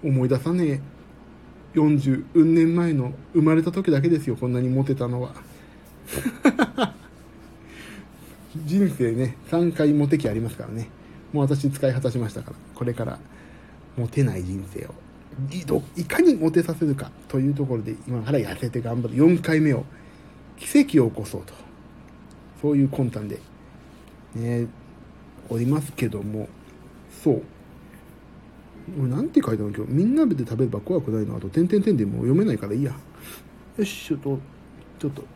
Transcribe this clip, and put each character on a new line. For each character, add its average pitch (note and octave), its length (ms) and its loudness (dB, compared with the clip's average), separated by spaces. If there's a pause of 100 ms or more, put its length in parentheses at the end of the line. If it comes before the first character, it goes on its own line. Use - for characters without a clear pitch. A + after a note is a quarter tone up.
思 C3+ 220 2
い - 20 2
出 C3 100 2
さ E3 140 -2
ね F3 140 2
え。 C#3 140 -2 (920)
四 D3+ 240 4
十 C3+ 260 0 (100)
う E3 100 8
ん E3 100 6
年 E3 200 6
前 F3 180 2
の C3+ 200 0 (220)
生 E3 80 6
ま D#3+ 120 6
れ D#3+ 80 4
た E3+ 100 -2
時 F#3 180 0
だ C#3 100 4
け D#3 80 2
で D#3+ 120 2
す C#3 80 -6
よ、 A2+ 80 -2
こ B2 100 -4
ん B2 60 -2
な B2 80 0
に B2+ 80 0
モ C3 160 2
テ C3+ 100 0
た B2+ 140 -4
の B2 140 -4
は。 B2+ 120 -10 (720)
<laughs> - 880 -2 (1700)
人 F#3+ 220 4
生 B2+ 240 0
ね、 B2 240 -2 (140)
三 E3+ 220 2
回 D3+ 200 2
モ D3 160 4
テ D3+ 100 2
期 C3+ 100 -2
あ G#2+ 40 -2
り A2 80 -2
ま A#2 100 -4
す - 60 -14
か A#2 80 -12
ら - 60 -12
ね。 A2+ 180 -8 (440)
も D3 100 2
う - 20 4
私 C#3 260 0
使 C#3 160 -4
い C3 60 2
果 B2 80 -2
た B2+ 100 -2
し A#2+ 80 -4
ま A2+ 100 -4
し - 40 -10
た - 100 -10
か - 80 -14
ら、 - 60 -14 (180)
こ - 100 -8
れ A#2 100 -2
か A#2 100 -6
ら - 140 -8 (800)
モ A#2+ 120 -2
テ C#3 160 2
な G2+ 120 -2
い F2+ 80 -6
人 F#2 280 -6
生 - 140 -10
を、 - 80 -16 (600)
い-、 F3+ 120 -8
ど-、 D3 160 0 (140)
い E3+ 80 -4
か - 180 -2
に E4+ 120 8
モ D#3+ 160 2
テ E3+ 120 4
さ E3 120 -2
せ E3 120 -2
る C#3+ 80 2
か C#3 160 -8 (180)
と C#3 100 -2
い C3+ 120 2
う C#3+ 40 0
と C#3 120 -2
こ B2+ 100 -2
ろ A2 60 -4
で、 A2 120 -6 (120)
今 B2 160 -4
か A#2+ 100 -2
ら D3 60 4
痩 G2 200 -4
せ A#2+ 120 -4
て A#2+ 100 -4
頑 A#2 220 -4
張 A2+ 60 -4
る。 G#2 80 -4
四 E3 220 8
回 D#3+ 220 2
目 D3+ 140 4
を、 A2+ 100 -2 (720)
奇 - 220 4
跡 D#3+ 240 4
を A2+ 60 0
起 - 60 -12
こ G#2+ 80 -8
そ - 140 -10
う F2 40 -10
と。 - 100 -18 (1080)
そ D3 100 2
う C#3+ 40 4
い C#3 80 6
う C3 40 2
魂 C3+ 220 -2
胆 G#2+ 180 -8
で。 - 100 -10 (960)
ね、 A#2 320 -2 (800)
お A#2 100 -2
り A#2 80 2
ま D3 140 2
す C#3 120 -12
け A#2+ 160 -2
ど G2+ 140 -6
も、 G#2+ 260 -8 (760)
そ D3+ 100 4
う。 A2+ 100 0 (1600)
俺 C3 120 0
な C#3+ 100 -2
ん D4 80 -2
て - 160 4
書 A2+ 80 -2
い A2+ 40 0
た G#2+ 60 -4
の G#2 80 -4
今 G2+ 160 -8
日。 - 60 -4
「み D#3 120 4
ん A#3+ 100 2
な D#4 120 4
で F#3 120 0
食 A#2 180 -4
べ B2+ 80 2
れ A#2 60 -2
ば G#2 100 -4
怖 F3 200 -2
く A2+ 100 -6
な A2 100 0
い G#2 60 -2
の。」 A2 100 -6
あ - 40 -8
と、 G2 80 -8
点 E3+ 220 0
々 G3+ 140 2
点 G3+ 120 2
で G#2+ 100 2
も - 140 -4
う - 20 -2
読 B2 120 2
め F#3+ 100 4
な G3 80 2
い G#2+ 60 -2
か - 80 -8
ら G#2 80 -4
い A#2 40 -2
い C#3 40 0
や。 C3+ 120 -4 (840)
よ G#3+ 80 0
し、 - 220 -10
ち D#3 80 -2
ょ - 20 -6
っ C#3 40 -10
と、 C#3 180 -4 (600)
ち - 80 -8
ょ - 20 -2
っ - 40 -4
と。 - 120 -14 (120)